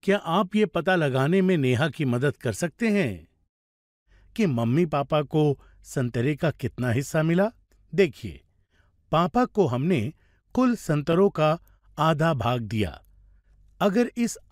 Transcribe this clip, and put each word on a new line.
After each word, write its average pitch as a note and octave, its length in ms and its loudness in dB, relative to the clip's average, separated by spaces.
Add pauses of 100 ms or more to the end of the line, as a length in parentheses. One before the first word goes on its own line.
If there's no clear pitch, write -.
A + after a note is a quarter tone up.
क्या G3 160 0
आप F3+ 380 -2
ये G#3+ 100 4
पता F3+ 300 0
लगाने D3 460 2
में F#3 140 2
नेहा C3 320 2
की D3 160 -4
मदद B2+ 320 0
कर A#2 160 -4
सकते F3 360 -4
हैं C#3+ 400 -2 (1080)
कि A3 100 2
मम्मी B2+ 400 2
पापा D3 360 -2
को D3 380 0 (220)
संतरे B2+ 540 -2
का D#3 140 -2
कितना B2 400 -4
हिस्सा C#3 320 -2
मिला? F3 280 2 (440)
देखिए, A#2+ 500 -2 (680)
पापा F3 320 2
को G3+ 220 0
हमने B2+ 460 -2 (400)
कुल B3 240 2
संतरों E3 540 2
का D#3 280 0 (400)
आधा D#3 360 2
भाग B2 260 -2
दिया। G#2 440 -4 (760)
अगर G#3 360 2
इस A#3 220 -2 (140)